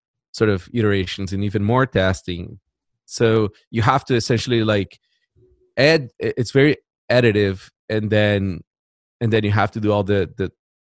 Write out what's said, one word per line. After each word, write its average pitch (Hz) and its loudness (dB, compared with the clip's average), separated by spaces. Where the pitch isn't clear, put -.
sort 110 0
of 92 -4
iterations 101 -2
and 98 -4
even 101 -2
more 127 2
testing. 90 -4
So 110 2
you 113 -4
have 135 0
to 131 -2
essentially, 117 0
like, 104 -2
add, 147 2
i-, 110 -6
it's 120 -4
very 139 4
additive, 104 2
and 107 -4
then, 104 0
and 113 0
then 110 2
you 101 0
have 101 2
to 113 -10
do 104 0
all 104 0
the, 98 -2
the, 92 -4